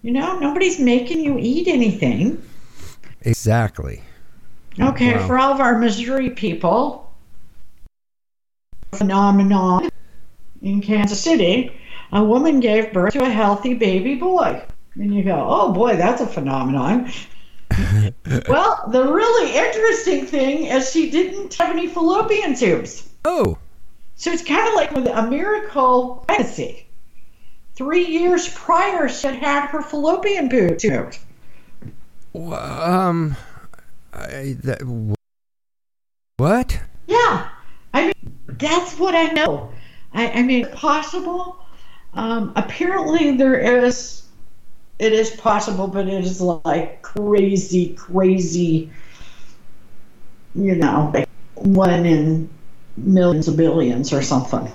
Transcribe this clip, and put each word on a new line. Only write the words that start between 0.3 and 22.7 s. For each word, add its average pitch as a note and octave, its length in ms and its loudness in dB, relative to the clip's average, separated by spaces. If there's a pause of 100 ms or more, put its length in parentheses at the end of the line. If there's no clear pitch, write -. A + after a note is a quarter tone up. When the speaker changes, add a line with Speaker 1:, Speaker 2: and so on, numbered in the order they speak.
Speaker 1:
nobody's E4+ 420 0
making B3 400 2
you C#4+ 180 0
eat D4+ 300 0
anything. G#3 720 2 (840)
Speaker 2:
Exactly. A2 760 0 (800)
Speaker 1:
Okay, B3 380 2
Speaker 2:
Wow. G3 100 0
Speaker 1:
for B3+ 120 2
all C4+ 140 4
of C4+ 80 0
our A#3+ 180 4
Missouri A#3+ 520 0
people, G#3+ 800 0 (1800)
phenomenon G3 920 4 (760)
in G3 180 0
Kansas G#3 400 0
City, B3 520 2 (400)
a G3+ 120 4
woman C4+ 360 4
gave A3 320 2
birth F#3 220 2
to C#4 100 2
a C4 60 2
healthy G#3+ 440 2
baby G#3+ 400 2
boy. F4+ 480 2 (320)
And G3+ 200 -2
you G3+ 80 2
go, F3 260 0
"Oh A3+ 240 2
boy, G#3 240 2
that's G#3+ 240 2
a A#3+ 60 0
phenomenon." C#3 840 0 (600)
Speaker 2:
<laughs> F#2+ 420 2 (360)
Speaker 1:
Well, F4 440 2
the C4 200 4
really G4+ 440 2
interesting F#4 680 2
thing C#4 400 0
is B3+ 240 0
she D#4+ 200 2
didn't F#4 440 -2
have - 160 0
any E4+ 180 -2
fallopian G4 680 0
tubes. - 540 0 (160)